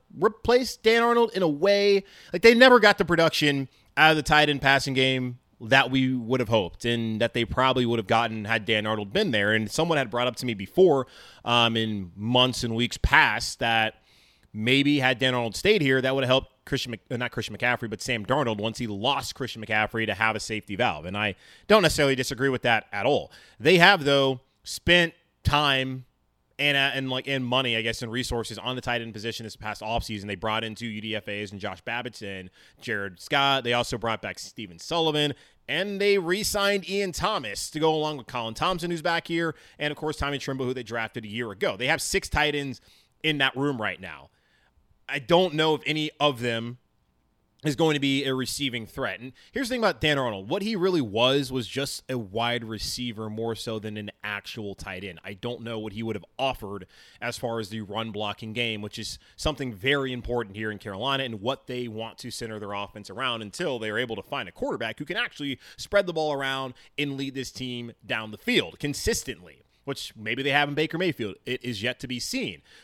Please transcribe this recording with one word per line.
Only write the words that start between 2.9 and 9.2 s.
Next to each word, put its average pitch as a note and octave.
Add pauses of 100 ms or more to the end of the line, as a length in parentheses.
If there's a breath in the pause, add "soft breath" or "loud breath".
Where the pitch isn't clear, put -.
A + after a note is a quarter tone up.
the G3
production D3+ (260 soft breath)
out D#3
of D#3
the D3+
tight D3+
end C#3
passing C#3
game C3 (220)
that B2
we C3
would B2
have A2+
hoped G#2+
and A2+
that A#2
they A#2+
probably C3
would A#2
have G#2
gotten A2+
had A2+
Dan G#2+
Arnold G#2+
been F#3